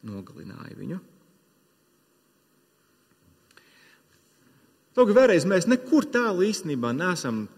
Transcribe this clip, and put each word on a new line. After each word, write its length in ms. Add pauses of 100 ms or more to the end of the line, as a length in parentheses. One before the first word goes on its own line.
nogalināja 720
viņu. 220 (4000)
Lūk, 160
vēlreiz, 300
mēs 240
nekur 420
tālu 380
īstenībā 480
neesam 480 (140)